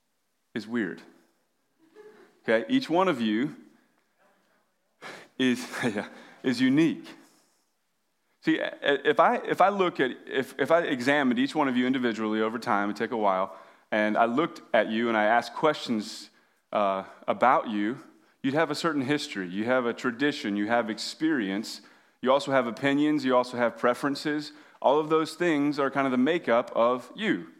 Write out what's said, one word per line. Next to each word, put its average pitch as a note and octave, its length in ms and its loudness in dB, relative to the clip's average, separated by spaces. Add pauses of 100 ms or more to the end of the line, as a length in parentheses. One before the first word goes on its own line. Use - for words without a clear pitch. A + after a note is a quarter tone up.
(520)
is G#2 140 -10
weird. A2 340 -4 (1500)
Okay, A#2 220 2
each C3 180 0
one F#3 200 2
of C#3+ 120 0
you A2+ 340 0 (1800)
is, B2+ 240 2 (120)
<laughs> - 100 -6
yeah, G#2 220 -2 (360)
is B2 160 0
unique. C3 460 4 (1400)
See, D#3+ 160 2 (240)
if C#3+ 380 2
I, G#3 160 6
if - 240 -2
I F3+ 80 6
look F#3+ 320 0
at, C3 120 2 (140)
if, - 320 -4
if C3+ 120 0
I E3 100 6
examined C#3 580 0
each C3+ 160 -2
one D3 140 0
of B2 80 -2
you B2 100 2
individually A2+ 540 -2
over A2 180 -2
time, G#2 300 0
it'd G2+ 80 -6
take A2+ 140 -4
a A#2 80 -4
while, F#2+ 360 0 (380)
and G#2+ 240 2
I A2+ 80 6
looked C#3+ 380 -2 (100)
at G#2+ 160 4
you A2+ 200 -2
and A2+ 80 0
I G#2+ 80 4
asked A#2 280 2
questions, - 800 -2 (420)
uh, G2 300 0 (240)
about A#2+ 420 2
you, G#2+ 300 -2 (440)
you'd C#3+ 120 -2
have D#3 160 2
a D3+ 40 -4
certain D3 280 -2
history, B2+ 440 -4
you G2 200 -4
have B2+ 180 2
a A#2 80 -2
tradition, A#2 640 -2
you G#2 120 -2
have A#2 200 0
experience, A2 920 -4 (400)
you B2 100 2
also C#3 180 0
have C3+ 160 2
opinions, C#3 600 0
you B2+ 100 4
also B2 220 0
have A#2 180 0
preferences. C#3+ 760 -2 (280)
All C3+ 180 4
of D#3 120 -2
those D#3+ 240 0
things D3 440 0
are C#3 120 0
kind C3+ 160 0
of C3 60 0
the B2+ 40 0
makeup B2+ 580 2
of B2 400 0
you. C3+ 340 -2 (120)